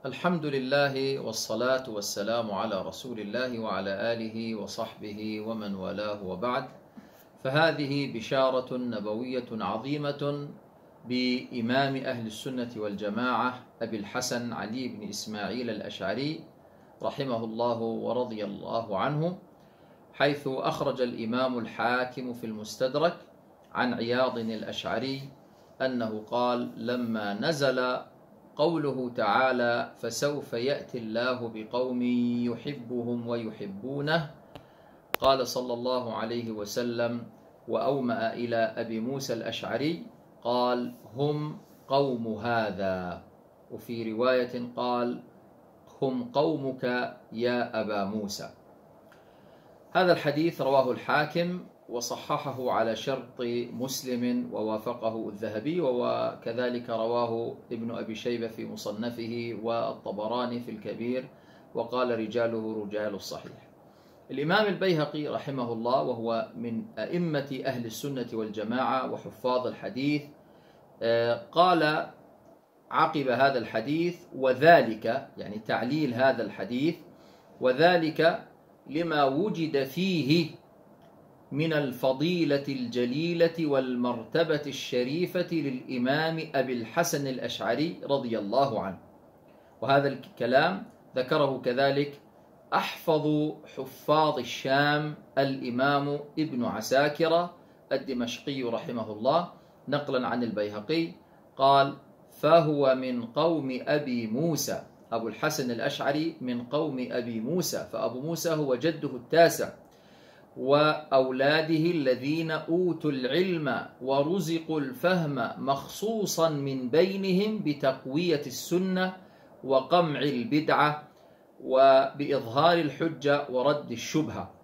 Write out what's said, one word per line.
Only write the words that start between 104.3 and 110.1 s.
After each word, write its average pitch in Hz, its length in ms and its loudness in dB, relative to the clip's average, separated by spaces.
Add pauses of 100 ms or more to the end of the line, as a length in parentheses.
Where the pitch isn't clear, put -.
أبو 113 160 -2
الحسن 139 420 -2
الأشعري 143 720 -2
من 123 220 -4
قوم 139 480 -2
أبي 117 300 -2
موسى، 135 520 -2
فأبو 113 280 -4
موسى 160 300 -2
هو 147 240 2
جده 147 420 -2
التاسع، 156 520 6 (880)